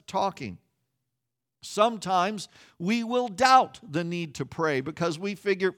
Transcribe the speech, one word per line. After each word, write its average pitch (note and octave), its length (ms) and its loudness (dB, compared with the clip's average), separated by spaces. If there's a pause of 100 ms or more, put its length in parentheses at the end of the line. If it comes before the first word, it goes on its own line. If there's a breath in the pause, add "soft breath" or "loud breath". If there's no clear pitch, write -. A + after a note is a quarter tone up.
talking. F#3 500 -4 (1040)
Sometimes G3+ 880 0 (280 loud breath)
we A3 260 -2
will B3 240 0
doubt A#3+ 600 4
the D#3 160 -2
need E3+ 320 -6
to C#3 100 -6
pray D3 360 0
because D#3+ 380 -4
we G3+ 160 -6
figure, F#3+ 420 -2